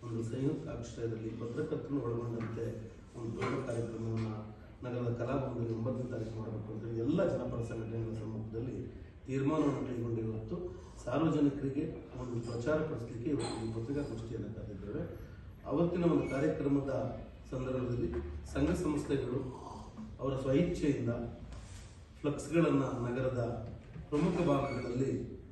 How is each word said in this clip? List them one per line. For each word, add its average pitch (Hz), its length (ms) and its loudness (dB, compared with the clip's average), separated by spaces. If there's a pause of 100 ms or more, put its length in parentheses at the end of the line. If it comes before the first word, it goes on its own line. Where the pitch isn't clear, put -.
ಒಂದು 117 200 -2
ಸಂಯುಕ್ತ 135 460 0
ಆಶ್ರಯದಲ್ಲಿ 113 600 -4
ಪತ್ರಕರ್ತರನ್ನು 131 720 -2
ಒಳಗೊಂಡಂತೆ 117 880 -2 (240)
ಒಂದು 117 260 -4
ದೊಡ್ಡ 123 280 0
ಕಾರ್ಯಕ್ರಮವನ್ನ 113 580 0 (560)
ನಗರದ 120 320 0
ಕಲಾಭವನದಲ್ಲಿ 120 580 0
ಒಂಬತ್ತನೇ 120 380 -2
ತಾರೀಕು 110 280 -4
ಮಾಡಬೇಕು 110 340 -6
ಅಂತ 107 120 -6
ಹೇಳಿ 113 140 -2
ಎಲ್ಲ 165 260 4
ಜನಪರ 123 380 0
ಸಂಘಟನೆಗಳ 113 500 -4
ಸಮ್ಮುಖದಲ್ಲಿ 110 800 -4 (340)
ತೀರ್ಮಾನವನ್ನು 135 600 4
ಕೈಗೊಂಡು 117 340 -2
ಇವತ್ತು 110 600 -4 (240)
ಸಾರ್ವಜನಿಕರಿಗೆ 143 1040 2 (120)
ಒಂದು 117 300 -2
ಪ್ರಚಾರ 120 260 2
ಪಡಿಸಲಿಕ್ಕೆ 120 520 -2
ಇವತ್ತು 113 360 0
ಈ 110 80 -2
ಪತ್ರಿಕಾಗೋಷ್ಠಿಯನ್ನು 113 800 -2
ಕರೆದಿದ್ದೇವೆ. 101 640 -6 (460)
ಅವತ್ತಿನ 170 380 4
ಒಂದು 147 260 6
ಕಾರ್ಯಕ್ರಮದ 135 920 2 (300)
ಸಂದರ್ಭದಲ್ಲಿ 127 640 0 (400)
ಸಂಘ 147 180 4
ಸಂಸ್ಥೆಗಳು 143 680 2 (800)
ಅವರ 131 200 0
ಸ್ವಇಚ್ಛೆಯಿಂದ 139 680 4 (1120)
ಫ್ಲೆಕ್ಸ್‌ಗಳನ್ನ 143 640 4
ನಗರದ 120 920 0 (360)
ಪ್ರಮುಖ 170 380 4
ಭಾಗಗಳಲ್ಲಿ 123 960 2 (100)